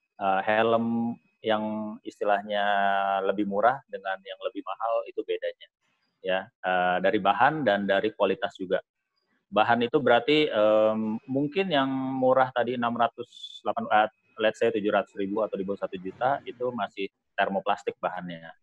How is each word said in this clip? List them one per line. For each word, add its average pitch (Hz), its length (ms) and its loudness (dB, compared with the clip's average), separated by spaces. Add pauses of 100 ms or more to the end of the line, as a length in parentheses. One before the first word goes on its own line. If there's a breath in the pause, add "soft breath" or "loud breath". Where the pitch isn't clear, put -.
(200)
eh, 95 240 0
helm 117 720 0 (240)
yang 107 640 -4
istilahnya 104 600 -2 (600)
lebih 101 240 0
murah 113 400 2
dengan 95 320 -8
yang 95 240 -14
lebih 95 240 -6
mahal 113 400 -4
itu - 160 -8
bedanya. 87 440 -8 (520)
Ya, 92 200 -2 (200)
eh, 90 400 2
dari 98 240 0
bahan 131 400 2
dan 101 240 2
dari 98 240 0
kualitas 98 480 -2
juga. 92 240 -4 (640)
Bahan 107 320 4
itu 117 220 0
berarti, 127 480 4
em, 110 720 2
mungkin 147 460 -2
yang 139 160 2 (320)
murah 127 320 4
tadi 123 240 -2
enam 120 240 -2
ratus - 640 -4
delapan, 113 320 -4
eh, 107 140 4 (340)
let's 110 160 0
say 117 160 2
tujuh 104 160 0
ratus 101 240 0
ribu 101 320 -4
atau 98 80 -10
di 98 80 -6
bawah 98 240 -6
satu - 100 -10
juta 117 460 -4
itu 123 320 -8
masih 101 320 -6 (320)
termoplastik 98 640 -2
bahannya, 87 480 -8 (120)